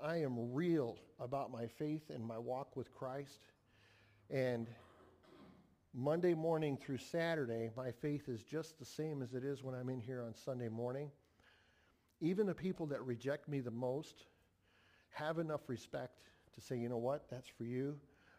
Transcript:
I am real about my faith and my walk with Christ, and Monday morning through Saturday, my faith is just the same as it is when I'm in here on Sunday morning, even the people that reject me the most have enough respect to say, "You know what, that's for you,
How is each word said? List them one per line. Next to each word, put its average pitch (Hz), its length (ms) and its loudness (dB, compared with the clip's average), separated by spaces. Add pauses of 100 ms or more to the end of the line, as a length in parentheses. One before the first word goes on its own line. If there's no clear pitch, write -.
I 160 160 0
am 123 360 2
real 151 440 4 (220)
about 127 320 -2
my 117 160 -2
faith 151 420 -2
and 135 140 -6
my 113 140 -4
walk 127 400 -4
with 120 160 -6
Christ, 139 480 -6 (880)
and 123 400 4 (1200)
Monday 160 400 4
morning 156 440 2
through 131 220 -2
Saturday, 139 760 0
my 127 160 -2
faith 147 380 -2
is 110 140 -4
just - 360 -6
the 127 60 -12
same 151 360 -2
as 120 120 -4
it 127 100 -2
is 139 180 -2
when 131 140 -4
I'm 127 140 -2
in 127 100 0
here 123 240 -4
on 113 100 -6
Sunday 123 360 -2
morning, 123 420 -2 (1080)
even 190 260 6
the 170 80 2
people 185 320 0
that 135 160 -2
reject 131 460 0
me 143 100 2
the 120 120 -2
most 127 520 -2 (840)
have 160 280 0
enough 156 300 0
respect 127 540 -4 (320)
to - 80 -14
say, 131 160 -2
"You 120 100 2
know 120 100 0
what, 135 320 0
that's 127 180 -8
for - 180 -8
you, 135 340 -2 (400)